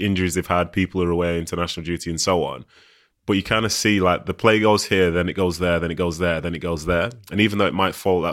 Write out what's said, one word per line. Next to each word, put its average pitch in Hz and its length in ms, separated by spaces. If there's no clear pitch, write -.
injuries 92 320
they've 90 120
had, 87 260
people 92 300
are 87 80
away, 85 280
international 85 480
duty, 85 240
and 82 100
so 90 240
on. 67 200
But 107 80
you 98 80
kinda 110 280
see, 104 300
like, 90 260
the - 80
play 110 260
goes 107 240
here, 95 260
then 87 200
it - 40
goes 90 240
there, 87 220
then 82 100
it 82 40
goes 85 240
there, 85 240
then 85 120
it 80 40
goes 82 280
there. 90 240
And 98 100
even 104 180
though 101 80
it 80 60
might 92 220
fall 90 320
at - 60